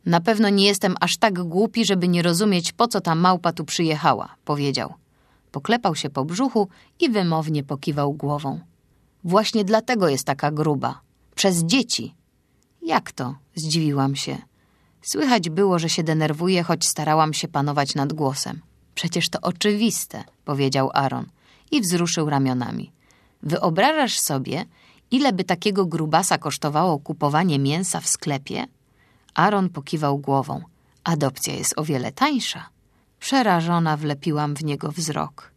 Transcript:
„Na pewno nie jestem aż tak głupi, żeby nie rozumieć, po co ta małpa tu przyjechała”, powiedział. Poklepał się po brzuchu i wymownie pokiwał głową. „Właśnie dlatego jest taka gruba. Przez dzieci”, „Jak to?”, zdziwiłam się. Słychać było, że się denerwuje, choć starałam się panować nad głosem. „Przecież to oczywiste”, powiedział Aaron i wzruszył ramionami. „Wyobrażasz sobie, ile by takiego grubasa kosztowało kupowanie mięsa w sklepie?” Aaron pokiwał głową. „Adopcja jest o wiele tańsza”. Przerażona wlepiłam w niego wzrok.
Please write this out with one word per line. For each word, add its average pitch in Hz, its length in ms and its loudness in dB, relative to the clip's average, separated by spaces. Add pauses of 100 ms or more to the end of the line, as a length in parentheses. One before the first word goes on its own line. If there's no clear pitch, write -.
„Na 170 160 4
pewno 214 280 4
nie 196 160 4
jestem 196 340 2
aż 175 180 0
tak 185 260 2
głupi, 202 420 0
żeby 180 220 2
nie 175 140 4
rozumieć, 175 500 2
po 240 160 2
co 220 140 -2
ta 170 140 2
małpa 175 380 4
tu 170 120 -6
przyjechała”, 151 680 0 (100)
powiedział. 143 480 -2 (580)
Poklepał 202 440 0
się 147 140 -6
po 139 160 -2
brzuchu 208 420 0 (320)
i 330 100 2
wymownie 160 540 0
pokiwał 143 500 -2
głową. 147 460 -4 (640)
„Właśnie 202 420 2
dlatego 220 440 2
jest 135 140 0
taka 143 280 -2
gruba. 147 500 -2 (340)
Przez 175 280 2
dzieci”, 165 520 -2 (760)
„Jak - 200 -2
to?”, 131 240 -8 (200)
zdziwiłam 151 600 0
się. 139 220 -6 (640)
Słychać 247 480 0
było, 180 300 2
że 160 100 -2
się 170 140 -2
denerwuje, 160 600 0
choć 170 220 -2
starałam 156 480 2
się 160 140 -4
panować 143 480 0
nad 147 180 -2
głosem. 139 480 -4 (340)
„Przecież 170 340 -2
to - 120 -4
oczywiste”, 208 840 -2 (220)
powiedział 135 480 0
Aaron 127 320 -2 (460)
i 302 100 2
wzruszył 170 480 0
ramionami. 131 640 -2 (520)
„Wyobrażasz 208 760 0
sobie, 139 460 -4 (460)
ile 262 220 2
by 185 100 -2
takiego 185 420 0
grubasa 160 520 2
kosztowało 151 600 0
kupowanie 151 600 0
mięsa 156 400 -2
w - 80 -6
sklepie?” - 580 -4 (720)
Aaron 190 340 4
pokiwał 151 480 -2
głową. 139 440 -2 (420)
„Adopcja 147 500 -2
jest - 260 -4
o 151 40 -4
wiele 143 280 -4
tańsza”. - 580 -2 (500)
Przerażona 170 800 2
wlepiłam 147 580 -2
w 147 80 -8
niego 151 280 -4
wzrok. 156 640 -6